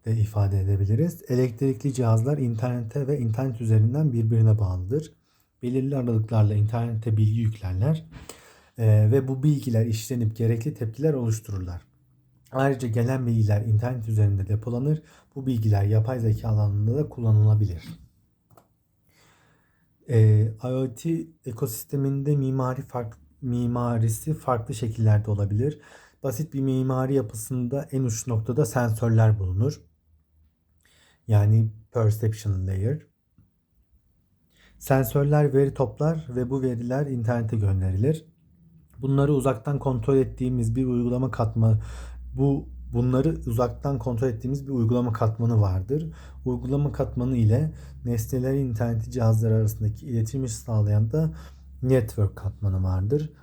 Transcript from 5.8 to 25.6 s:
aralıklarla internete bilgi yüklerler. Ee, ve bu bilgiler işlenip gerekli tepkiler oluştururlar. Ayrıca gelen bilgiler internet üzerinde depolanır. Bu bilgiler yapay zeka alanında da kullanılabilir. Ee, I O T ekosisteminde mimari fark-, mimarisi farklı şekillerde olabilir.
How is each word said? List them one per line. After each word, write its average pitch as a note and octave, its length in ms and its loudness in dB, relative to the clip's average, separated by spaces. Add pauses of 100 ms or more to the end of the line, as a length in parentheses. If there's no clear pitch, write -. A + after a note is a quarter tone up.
aralıklarla A2 580 2
internete A2 600 0
bilgi A2 240 2
yüklerler. A2 680 -2 (720)
Ee, G#2+ 340 6
ve C3+ 160 2
bu C3 140 -4
bilgiler B2 440 2
işlenip A2+ 500 -2
gerekli A2+ 380 -2
tepkiler C3+ 380 -2
oluştururlar. G2+ 720 -4 (720)
Ayrıca C3 360 0
gelen A#2+ 380 0
bilgiler G#2+ 360 2
internet A2+ 460 0
üzerinde G2+ 380 2
depolanır. A#2+ 560 -2 (320)
Bu C3+ 120 -8
bilgiler A2 380 2
yapay A2 360 2
zeka A2 280 0
alanında G#2+ 480 2
da D3+ 120 0
kullanılabilir. G#2+ 800 2 (2250)
Ee, A2 440 6 (100)
I B2+ 40 -6
O B2+ 280 -2
T E3 320 -4 (180)
ekosisteminde C#3 920 -4
mimari C3 460 -2
fark-, A#2 360 -10 (240)
mimarisi A#2+ 920 -2
farklı A#2+ 400 -4
şekillerde A2 560 2
olabilir. G#2 500 -2 (420)